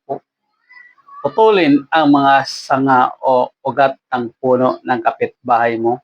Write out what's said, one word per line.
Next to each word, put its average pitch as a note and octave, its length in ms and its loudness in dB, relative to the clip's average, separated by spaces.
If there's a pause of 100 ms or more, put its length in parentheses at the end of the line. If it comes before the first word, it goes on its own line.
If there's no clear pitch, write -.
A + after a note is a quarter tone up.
pu-, C3+ 160 -10 (1040)
putulin E3 720 2
ang D#3 160 2
mga C#3 320 4
sanga C3+ 800 -2
o B2+ 400 0
ugat C3+ 480 -2
ng A#2+ 320 -6
puno B2+ 400 0
ng B2+ 160 -4
kapitbahay A#2 800 -2
mo A#2+ 260 -4